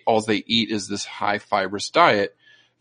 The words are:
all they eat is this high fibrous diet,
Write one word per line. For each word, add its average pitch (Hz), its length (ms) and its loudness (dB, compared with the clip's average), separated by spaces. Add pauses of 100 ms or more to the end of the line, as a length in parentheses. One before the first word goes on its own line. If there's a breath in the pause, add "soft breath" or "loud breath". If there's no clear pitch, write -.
all 113 140 2
they 107 260 0
eat 110 240 0
is 101 160 -4
this 101 180 -6
high 104 320 -4
fibrous 98 520 -4
diet, 123 460 4 (460 soft breath)